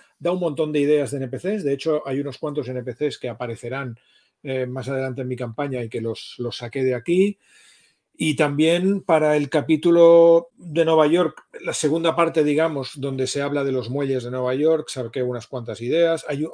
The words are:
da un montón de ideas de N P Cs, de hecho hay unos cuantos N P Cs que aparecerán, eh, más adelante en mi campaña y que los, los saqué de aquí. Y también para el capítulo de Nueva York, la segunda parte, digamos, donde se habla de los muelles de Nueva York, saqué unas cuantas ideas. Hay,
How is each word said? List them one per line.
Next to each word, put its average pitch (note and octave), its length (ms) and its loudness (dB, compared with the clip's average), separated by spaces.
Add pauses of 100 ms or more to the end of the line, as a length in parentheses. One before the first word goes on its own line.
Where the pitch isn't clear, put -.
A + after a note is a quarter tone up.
(180)
da E3 140 -2
un F#3 80 -2
montón D#3 320 -2
de D3 80 0
ideas C#3+ 320 2
de C#3 60 -4
N C3 100 -6
P B2 100 -8
Cs, G3+ 240 -4
de C#3+ 100 -2
hecho D3+ 320 -2
hay C3+ 140 -4
unos C#3+ 200 -6
cuantos D3 280 -6
N B2+ 160 -6
P A#2+ 120 -10
Cs D3 240 -4
que B2+ 100 -8
aparecerán, A#2+ 680 -8 (460)
eh, C3 240 -4
más B2+ 220 -8
adelante C3 340 -4
en B2+ 60 -6
mi B2+ 80 -6
campaña B2 480 -6
y A2+ 40 -8
que A2+ 120 -6
los, A2+ 380 -8
los A#2+ 180 -6
saqué B2+ 260 -6
de B2+ 140 2
aquí. F#3 420 0 (760)
Y D#3 220 -2
también E3 640 2
para D3+ 380 2
el C#3+ 100 0
capítulo E3 1120 6
de E3 260 -2
Nueva D#3+ 220 6
York, D#3+ 400 0 (160)
la E3+ 100 -4
segunda E3 420 0
parte, D#3+ 300 2
digamos, D3 560 0
donde C3 260 -4
se C#3+ 140 -4
habla C#3+ 240 -2
de C#3 80 -2
los B2 160 -4
muelles C3+ 340 -2
de A#2+ 80 -10
Nueva B2+ 240 -2
York, D3+ 360 2
saqué B2+ 320 -6
unas B2 240 -4
cuantas A2+ 340 -10
ideas. D#3+ 480 0
Hay, D3 260 -4